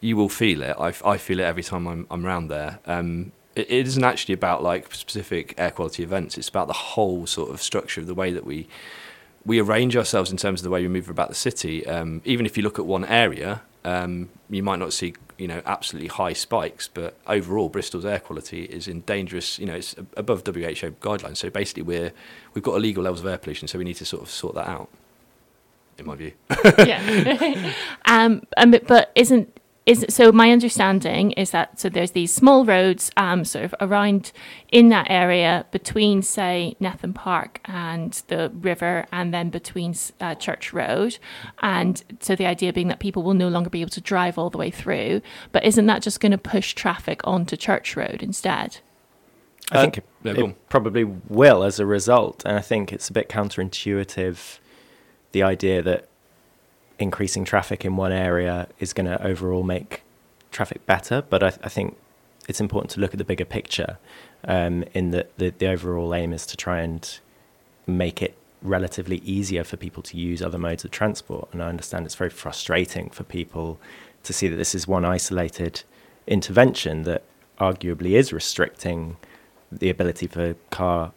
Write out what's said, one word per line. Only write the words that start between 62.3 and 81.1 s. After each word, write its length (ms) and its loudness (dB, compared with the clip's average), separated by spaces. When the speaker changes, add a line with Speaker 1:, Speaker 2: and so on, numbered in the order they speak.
Speaker 3:
it's 140 -6
important 320 -2
to 80 -6
look 120 -2
at 60 -10
the 60 -6
bigger 200 -4
picture, 540 -8
um, 400 0
in 160 0
that 260 -4
the, 140 -2
the 160 -4
overall 480 -2
aim 180 -2
is 140 -10
to 100 -14
try 260 -4
and 360 -8
make 380 -2
it 160 -6
relatively 640 -4
easier 400 -4
for 120 -14
people 280 -14
to 120 -14
use 240 -6
other 160 -6
modes 280 -6
of 80 -12
transport. 600 -6
And 120 -8
I 40 -6
understand 380 -8
it's 80 -12
very 160 -6
frustrating 800 -6
for 140 -14
people 560 -10
to 100 -10
see 140 -2
that 100 0
this 160 -4
is 140 -6
one 180 0
isolated 800 -2
intervention 720 2
that 220 -4
arguably 540 -2
is 200 6
restricting 840 -4
the 180 0
ability 380 -2
for 260 -4
car 460 -2